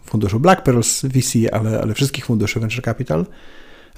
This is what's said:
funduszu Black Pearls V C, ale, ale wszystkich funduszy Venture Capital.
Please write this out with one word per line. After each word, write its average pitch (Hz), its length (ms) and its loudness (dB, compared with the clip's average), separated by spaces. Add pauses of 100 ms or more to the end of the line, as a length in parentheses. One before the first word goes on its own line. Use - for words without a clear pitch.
funduszu 107 360 -2
Black 185 220 4
Pearls 120 400 2
V 131 200 2
C, 113 320 0
ale, 110 260 0
ale 107 140 -2
wszystkich 139 320 -2
funduszy 107 340 0
Venture 113 220 -4
Capital. 151 440 -2 (720)